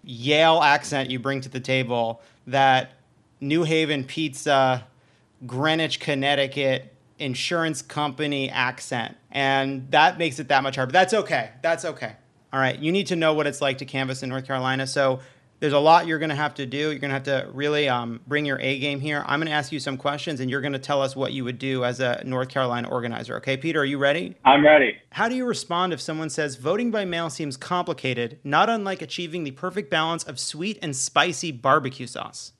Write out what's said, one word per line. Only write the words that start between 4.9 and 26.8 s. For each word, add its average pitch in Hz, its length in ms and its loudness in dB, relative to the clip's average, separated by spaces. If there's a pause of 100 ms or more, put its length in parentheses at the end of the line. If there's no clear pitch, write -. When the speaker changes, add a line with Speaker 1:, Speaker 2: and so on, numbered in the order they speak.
Speaker 1:
Greenwich, 151 540 -2
Connecticut 139 920 0 (260)
insurance 151 640 -4
company 143 680 -4
accent. 123 680 -4 (160)
And 135 600 0
that 151 260 6
makes 156 220 -2
it 131 100 -8
that 139 140 4
much 135 120 -2
harder. 131 160 -2
But 175 80 6
that's 185 140 4
okay. 143 380 0 (100)
That's 165 240 0
okay. 131 280 -8 (380)
All 135 80 0
right. 131 180 2
You 156 140 -2
need 190 160 0
to 180 80 0
know 160 180 4
what 151 140 2
it's 139 140 -4
like 135 160 0
to 139 80 -10
canvass 131 380 -4
in 131 60 -6
North 131 180 -6
Carolina. 131 400 -2
So 135 320 2 (400)
there's 147 140 0
a 143 60 6
lot 165 280 8
you're 160 100 -2
gonna 151 180 -2
have 147 200 -4
to 139 100 -6
do. 143 240 -4
You're 151 80 -4
gonna 139 160 -4
have 135 120 -4
to 135 280 -2
really, 147 340 0
um, 120 400 -2
bring 147 180 -2
your 139 140 -2
A 131 200 -2
game 139 200 -4
here. 147 280 -4
I'm 143 120 0
gonna 160 120 -2
ask 147 200 -2
you 151 80 -6
some 135 160 -6
questions, 143 440 -4
and 127 100 -4
you're 139 120 -2
gonna 139 180 -4
tell 139 240 0
us 135 120 -4
what 135 180 -4
you 135 120 -6
would 131 140 -6
do 131 260 -2
as 123 140 -2
a 123 260 0
North 131 240 -4
Carolina 120 400 -2
organizer. 117 480 -6
Okay, 135 200 -2
Peter, 156 240 -2
are 139 40 2
you 139 140 -2
ready? 165 440 0
Speaker 2:
I'm 143 220 8
ready. 147 320 8 (140)
Speaker 1:
How 220 180 -2
do 254 60 -4
you 254 100 -2
respond 180 480 -2
if 135 80 -8
someone 156 300 -6
says, 147 240 -4
"Voting 185 340 -2